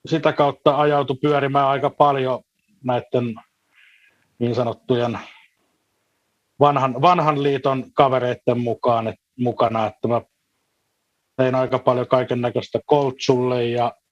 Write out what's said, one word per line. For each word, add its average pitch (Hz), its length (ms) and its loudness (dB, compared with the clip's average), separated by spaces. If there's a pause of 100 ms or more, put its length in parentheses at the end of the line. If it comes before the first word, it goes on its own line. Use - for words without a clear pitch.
sitä 151 280 0
kautta 143 440 0
ajautui 143 440 0
pyörimään 139 460 0
aika 139 220 0
paljon 131 540 0 (400)
näitten 123 520 -2 (1040)
niin 117 160 -2
sanottujen 117 640 -4 (1400)
vanhan, 135 420 2
vanhan 151 420 2
liiton 135 500 -2
kavereitten 123 680 0
mukaan, 117 480 -2
et, 107 80 -6 (200)
mukana, 113 500 -2
että 104 220 -6
mä 117 140 0 (1160)
tein 131 180 0
aika 131 240 -2
paljon 123 280 0
kaiken 123 340 0
näköistä 120 440 -4
Koltsulle 127 800 0
ja, 117 260 -2 (200)